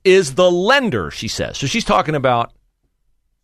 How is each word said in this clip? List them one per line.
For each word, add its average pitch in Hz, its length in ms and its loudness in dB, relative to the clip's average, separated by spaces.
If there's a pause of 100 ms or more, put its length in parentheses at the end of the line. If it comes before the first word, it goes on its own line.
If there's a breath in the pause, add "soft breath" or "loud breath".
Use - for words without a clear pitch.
is 185 320 4
the 180 160 4
lender, 180 600 0
she - 180 -12
says. - 300 -8
So 139 80 -6
she's 226 180 -4
talking 196 300 0
about 123 380 -2 (920)